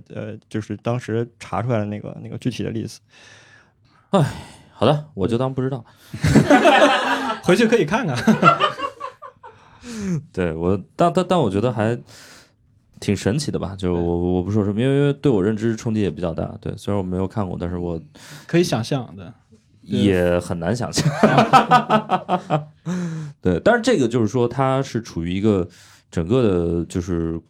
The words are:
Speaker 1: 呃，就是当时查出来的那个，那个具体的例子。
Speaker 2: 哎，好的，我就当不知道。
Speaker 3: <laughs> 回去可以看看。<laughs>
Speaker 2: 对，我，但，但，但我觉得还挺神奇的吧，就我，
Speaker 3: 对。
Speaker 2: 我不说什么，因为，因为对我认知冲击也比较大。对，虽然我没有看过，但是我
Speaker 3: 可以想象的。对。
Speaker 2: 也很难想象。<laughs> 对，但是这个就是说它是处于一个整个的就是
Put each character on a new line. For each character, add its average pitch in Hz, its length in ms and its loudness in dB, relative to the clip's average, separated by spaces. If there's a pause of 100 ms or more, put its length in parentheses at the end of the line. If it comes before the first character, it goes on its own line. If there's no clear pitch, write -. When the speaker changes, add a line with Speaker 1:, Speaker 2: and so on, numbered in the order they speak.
Speaker 1:
呃， 107 280 -10 (100)
就 110 140 -6
是 104 160 -8
当 120 220 -4
时 117 280 -4 (120)
查 - 240 -4
出 123 80 -2
来 113 80 2
的 104 60 -2
那 104 140 -8
个， - 220 -12
那 113 80 -14
个 113 80 -10
具 123 140 -4
体 104 100 -6
的 95 80 -6
例 107 160 -6
子。 - 140 -14 (1120)
Speaker 2:
哎， 185 120 4 (480)
好 - 140 0
的， 147 300 2
我 92 120 0
就 113 80 0
当 131 160 -2
不 131 80 -8
知 127 120 -2
道。 123 120 -8 (800)
Speaker 3:
<laughs> 262 800 2
回 180 140 4
去 226 120 4
可 226 80 2
以 208 80 4
看 208 220 -2
看。 135 100 -2 (1040)
<laughs> 208 1120 -8
Speaker 2:
对， 85 220 -2
我， 87 260 0 (160)
但， 170 160 2
但， 180 160 0
但 180 120 2
我 120 100 2
觉 98 100 0
得 120 140 0
还 113 260 0 (1000)
挺 101 180 -2
神 104 220 -2
奇 147 100 -6
的 92 80 -2
吧， 90 180 -6
就 90 200 -2
我， - 20 0
Speaker 3:
对。 85 60 0
Speaker 2:
我 87 400 0
不 95 80 -6
说 107 120 2
什 104 80 -2
么， 101 80 -4
因 127 80 0
为， 139 100 2
因 143 60 2
为 143 100 2
对 143 180 0
我 98 120 2
认 110 140 0
知 113 180 0
冲 110 200 -4
击 107 40 0
也 95 120 0
比 76 100 -8
较 87 100 -2
大。 90 300 -6
对， 95 160 -8
虽 101 160 -6
然 101 40 0
我 98 40 -2
没 92 160 -4
有 95 100 -2
看 98 200 -4
过， 87 120 -8
但 87 80 -4
是 87 80 -6
我 87 240 -4 (460)
Speaker 3:
可 170 140 0
以 180 40 6
想 135 200 -2
象 131 200 -4 (120)
的。 95 80 -16
对。 82 100 -18 (560)
Speaker 2:
也 92 500 4
很 87 200 -6
难 90 160 0
想 95 160 -4
象。 - 200 0
<laughs> 196 1600 2 (720)
对， 90 240 2
但 214 100 6
是 233 80 2
这 233 160 2
个 131 80 2
就 117 140 0
是 110 80 2
说 120 180 2
它 131 380 0
是 120 180 -6
处 85 220 -8
于 87 100 -4
一 98 60 -2
个 98 260 4 (460)
整 82 160 -2
个 123 160 2
的 85 440 0
就 95 120 -6
是 82 400 -4 (100)